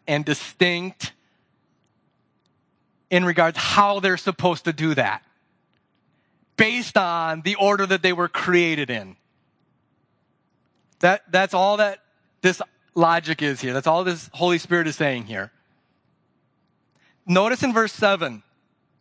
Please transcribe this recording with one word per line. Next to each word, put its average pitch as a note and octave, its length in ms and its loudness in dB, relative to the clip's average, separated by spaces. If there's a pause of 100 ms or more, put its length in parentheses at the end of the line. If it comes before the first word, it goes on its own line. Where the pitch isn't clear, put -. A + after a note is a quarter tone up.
and D3 200 -2
distinct F3 880 -2 (2000)
in F3+ 140 2
regards E3+ 340 2
how G3+ 440 2
they're F#3 160 0
supposed F3 480 -2
to E3 80 -2
do D#3 220 0
that, G#2+ 280 -2 (1300)
based A3+ 400 0
on E3 460 -2
the G3+ 120 -4
order G3 300 2
that F#3 160 0
they F3+ 100 2
were F3 160 -2
created E3 640 0
in. G2+ 260 -8 (1800)
That, F#3 320 2
that's F#3+ 220 0
all G3 240 0
that G3+ 220 -2 (420)
this F#3 200 2 (340)
logic E3 460 2
is C#3+ 180 -2
here. B2+ 140 -4
That's C3+ 140 -2
all E3 160 2
this F3 300 -6
Holy F3 260 0
Spirit E3+ 280 -2
is D3 80 -6
saying B2+ 300 -2
here. G2+ 260 -10 (1700)
Notice G3+ 380 2
in B3+ 100 0
verse A3 180 0
seven, G3 520 -2 (580)